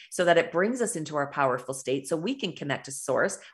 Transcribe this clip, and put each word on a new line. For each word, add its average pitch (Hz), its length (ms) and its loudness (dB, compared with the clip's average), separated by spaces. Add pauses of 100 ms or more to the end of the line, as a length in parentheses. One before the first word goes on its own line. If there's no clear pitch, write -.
so 180 160 0
that 170 120 8
it 165 140 4
brings 226 300 2
us 208 140 -2
into 151 200 -6
our 143 160 0
powerful 135 420 0
state 127 340 -4
so 170 100 -2
we 214 180 -4
can 196 160 -6
connect 139 340 -4
to 135 60 -12
source, 139 460 0 (160)